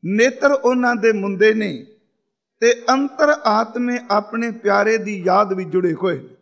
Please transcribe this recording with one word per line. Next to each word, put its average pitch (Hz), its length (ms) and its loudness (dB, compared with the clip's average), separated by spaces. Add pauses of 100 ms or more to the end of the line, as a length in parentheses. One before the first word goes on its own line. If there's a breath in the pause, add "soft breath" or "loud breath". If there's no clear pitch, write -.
ਨੇਤਰ 247 460 2
ਉਹਨਾਂ 247 460 0
ਦੇ 220 160 2
ਮੁੰਦੇ 202 420 2
ਨੇ 196 320 -6 (720)
ਤੇ 233 300 2
ਅੰਤਰ 277 380 0
ਆਤਮੇ 240 720 -2 (120)
ਆਪਣੇ 220 400 -2
ਪਿਆਰੇ 202 480 0
ਦੀ 202 240 -6
ਯਾਦ 185 300 2
ਵੀ 185 120 -4
ਜੁੜੇ 175 300 0
ਹੋਏ 170 240 -4
ਨੇ। - 240 -18